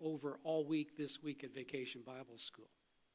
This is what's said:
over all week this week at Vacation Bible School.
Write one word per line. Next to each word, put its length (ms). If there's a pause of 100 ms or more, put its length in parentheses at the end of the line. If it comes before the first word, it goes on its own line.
over 400
all 220
week 320
this 260
week 220
at 100
Vacation 500
Bible 340
School. 280 (480)